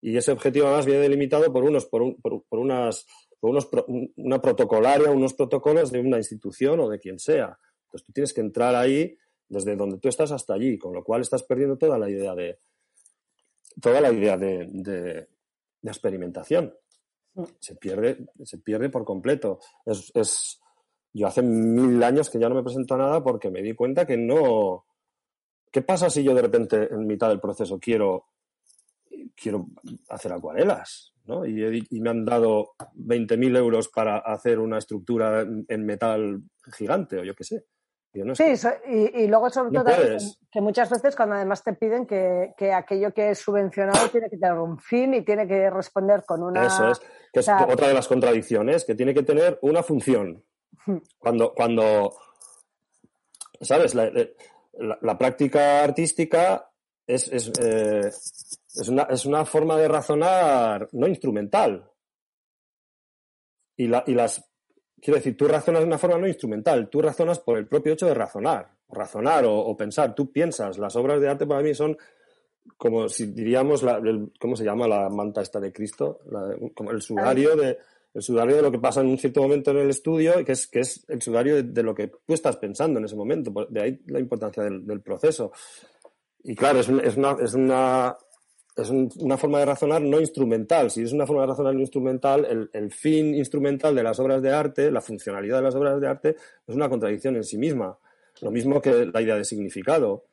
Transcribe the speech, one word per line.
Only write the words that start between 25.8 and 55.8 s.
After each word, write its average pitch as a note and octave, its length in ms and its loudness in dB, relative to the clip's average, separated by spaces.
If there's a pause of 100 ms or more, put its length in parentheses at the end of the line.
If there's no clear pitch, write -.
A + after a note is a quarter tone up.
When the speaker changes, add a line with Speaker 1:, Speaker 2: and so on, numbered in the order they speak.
Speaker 1:
pasa F3 280 2
si D3 120 0
yo C3+ 120 4
de B2+ 80 4
repente A2+ 500 2
en A2 140 -4
mitad G#2+ 220 0
del G#2 120 0
proceso G2 380 -6
quiero, G2+ 480 0 (1080)
quiero G2+ 320 -6 (420)
hacer - 240 -10
acuarelas, F2 800 -4 (120)
¿no? F3 200 -8
Y G#2+ 180 -6
he A2 80 -2
di-, A2+ 200 -6
y A2+ 100 -8
me A2+ 100 -2
han A2+ 140 -2
dado A2 480 2 (220)
veinte A#2 420 -2
mil B2 180 2
euros A#2 340 2
para G#2+ 300 0
hacer A2+ 400 -2
una A2 200 -2
estructura A2 640 -2
en, A2 260 -8
en G#2+ 160 -4
metal G#2+ 580 -2 (300)
gigante C3 460 -4
o F2+ 60 -6
yo G2 100 -8
qué - 100 -16
sé. A3 200 -10 (500)
Yo G2 100 -8
no B2+ 100 -4
Speaker 2:
Sí, D#4 100 2
Speaker 1:
sé. C#4+ 120 4
Speaker 2:
so-, B3 340 -4
y, A3 340 2
y - 20 2
luego A3 240 4
sobre B3+ 220 -2
Speaker 1:
No C4 100 0
Speaker 2:
todo A3+ 100 4
también A#3 240 4
Speaker 1:
puedes. G#3 240 -8
Speaker 2:
que, - 120 -20
que A3 100 -2
muchas G#3 260 0
veces B3 260 0
cuando G#3+ 200 0
además G3 280 -2
te G#3+ 120 -4
piden A#3 320 -2
que, F#3 500 0
que G3 160 0
aquello G3 400 0
que G#3 200 2
es G3 60 -2
subvencionado G3+ 680 0
tiene A3+ 220 -2
que G3 80 -14
tener F3 180 0
un E3 220 -6
fin B3+ 340 0
y A#3+ 100 0
tiene G#3 240 0
que G3 220 2
responder F#3+ 580 0
con E3+ 160 -4
una, F3+ 240 0
Speaker 1:
Eso F#3+ 260 2
es, - 60 0 (320)
que B2+ 100 2
es - 80 2
Speaker 2:
o G3+ 100 6
sea F#3 120 6
Speaker 1:
otra C#3 180 4
de C#3 60 6
las B2+ 140 0
contradicciones, A#2+ 800 2
que A2+ 80 -2
tiene B2+ 180 0
que C3+ 120 2
tener D3+ 360 4
una D#3 220 2
función. A2+ 600 0 (440)
Speaker 2:
Hmm. G3 100 -2 (220)
Speaker 1:
Cuando, A#2 340 0
cuando, A2 600 2 (1500)
¿sabes? E3 340 2
La, A2+ 120 2
eh, A#2 280 -2 (440)
la, A2 240 -6
la A2+ 160 -2
práctica C#3+ 640 2